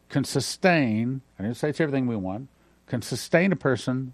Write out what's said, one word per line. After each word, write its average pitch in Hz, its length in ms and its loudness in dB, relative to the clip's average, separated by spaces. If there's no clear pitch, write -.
can 135 160 0
sustain, 131 960 2
I 95 40 -8
didn't 113 140 -2
say 151 140 -2
it's 143 100 -2
everything 135 260 0
we 117 100 -2
want, 98 320 -6
can 117 160 -4
sustain 175 500 2
a - 40 2
person, 131 580 -2